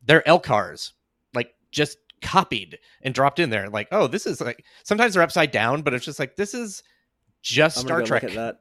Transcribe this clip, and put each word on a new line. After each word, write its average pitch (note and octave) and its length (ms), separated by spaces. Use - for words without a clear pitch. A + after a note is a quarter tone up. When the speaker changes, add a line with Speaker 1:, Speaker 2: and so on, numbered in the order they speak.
Speaker 1:
they're D3+ 240
L E3+ 120
cars, G2 540
like, A#2+ 200
just D3 260
copied G#2+ 560
and C3 140
dropped C#3 240
in D#3+ 100
there. G2+ 180
Like, G#2+ 240
"Oh, F#3+ 140
this D3 220
is, - 140
like," - 220
sometimes G#3+ 320
they're E3+ 80
upside D#3+ 260
down, A#2+ 320
but C3+ 140
it's B2 100
just D3 140
like, C3+ 160
"This G3+ 180
is A3+ 300
just D3+ 380
Speaker 2:
I'm B2 80
Speaker 1:
Star E3 140
Speaker 2:
gonna A2+ 80
go C3+ 40
look A2+ 80
Speaker 1:
Trek. G#2 100
Speaker 2:
at G2 40
that. A#2 260